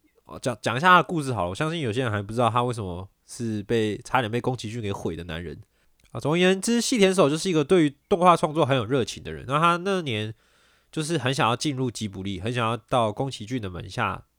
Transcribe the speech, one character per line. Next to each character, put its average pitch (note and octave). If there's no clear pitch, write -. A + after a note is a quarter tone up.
哦， -
讲， B2
讲 A#2
一 -
下 F3
他 F3+
的 D#3+
故 E3
事 C3+
好 F#2+
了。 F2
我 F#2+
相 D#3
信 E3+
有 A#2+
些 B2+
人 A#2
还 G#2
不 G2+
知 A2+
道 A#2
他 A#2+
为 B2
什 A2+
么 F#2
是 A2
被， G#2+
差 -
点 A2
被 A#2+
宫 B2
崎 A2
骏 A#2
给 G2+
毁 G2
的 E2+
男 E2+
人。 D#2
啊， A#2+
总 C#3
而 F3
言 F#3
之， A#3
细 A#3+
田 F#3+
守 F3
就 D3+
是 F#3+
一 F3+
个 D3+
对 E3+
于 C#3
动 F#3
画 F3
创 D#3
作 D#3
很 C3
有 A2+
热 B2
情 -
的 E2
人。 D2+
那 C3+
他 E3+
那 F#3
年 A2
就 D#3
是 D#3
很 B2+
想 C3+
要 A#2+
进 C#3+
入 C3
吉 A2+
卜 G2
力， F#2+
很 A2
想 A#2
要 A#2
到 A2+
宫 C#3
崎 A2
骏 B2
的 G2
门 E2+
下 F#2+